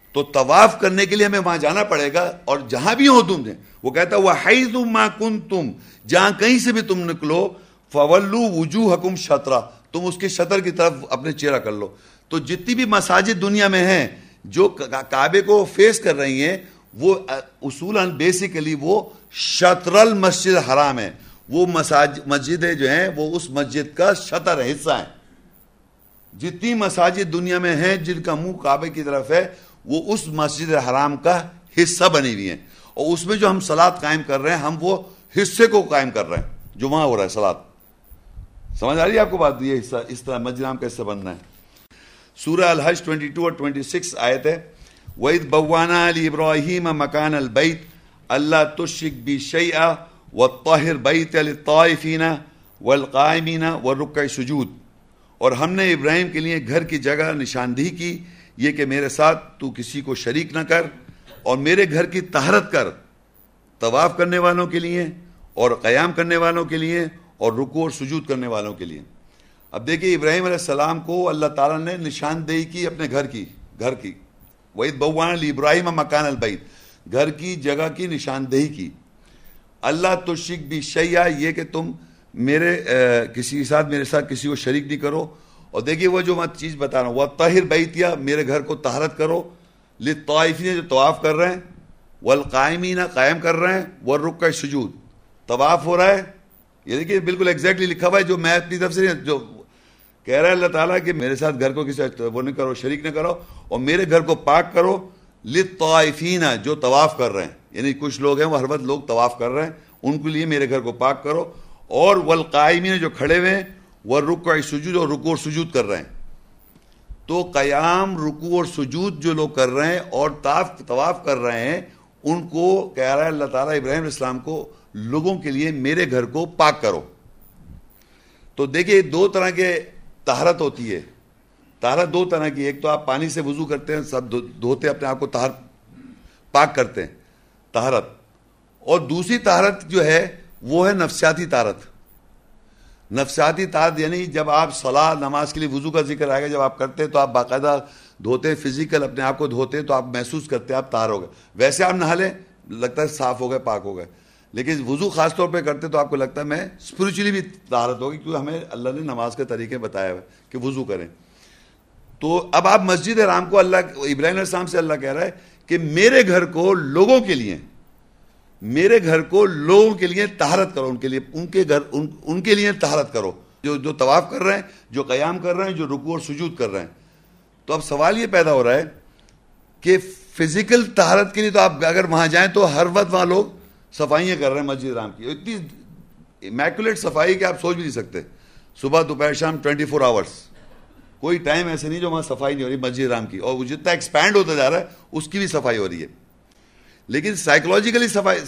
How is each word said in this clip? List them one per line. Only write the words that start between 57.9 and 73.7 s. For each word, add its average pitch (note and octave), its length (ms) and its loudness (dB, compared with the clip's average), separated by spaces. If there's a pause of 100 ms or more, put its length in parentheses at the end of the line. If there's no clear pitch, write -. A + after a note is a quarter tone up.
یہ C#3 140 0
کہ D3 140 -2
میرے C#3 240 -2
ساتھ D#3+ 500 2
تو C3+ 120 -8
کسی A#2+ 300 -10
کو C3+ 140 -6
شریک D3+ 380 -4
نہ D#3+ 60 -4
کر، D#3+ 220 2 (640)
اور B2+ 140 0
میرے F3 320 4
گھر D#3+ 160 0
کی F3 160 -4
طہارت F3+ 500 0
کر، B2+ 160 0 (920)
طواف C#3+ 380 2
کرنے F3 200 0
والوں F3 300 2
کے E3+ 120 -4
لیے F3 260 -4 (480)
اور A#2+ 180 2
قیام B2 400 2
کرنے E3+ 260 0
والوں E3+ 280 0
کے D#3+ 120 -6
لیے E3 280 -2 (320)
اور A2 160 0
رکوع C3+ 280 -4
اور D#3+ 80 -2
سجود D3+ 360 -8
کرنے B2+ 220 -4
والوں G#2 260 -6
کے F2 120 -12
لیے۔ D2+ 160 -14 (720)
اب A#2 160 -10
دیکھیے، E3+ 280 0
ابراہیم D#3 280 2
علیہ F3+ 140 0
السلام D#3 420 -2
کو F3 300 -2
اللہ D3+ 160 -2
تعالیٰ D3+ 340 0
نے F3 180 -6
نشاندہی D#3+ 680 -4
کی E3 240 -6
اپنے D#3+ 240 -6
گھر C#3 140 0
کی، G#2+ 200 -10 (340)